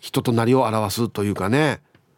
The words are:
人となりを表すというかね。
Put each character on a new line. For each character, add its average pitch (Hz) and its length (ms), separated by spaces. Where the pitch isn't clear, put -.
人 - 220
と 127 100
な 117 120
り 123 100
を 131 80
表 110 280
す 113 180
と 101 140
い 104 80
う 95 40
か 92 140
ね。 139 320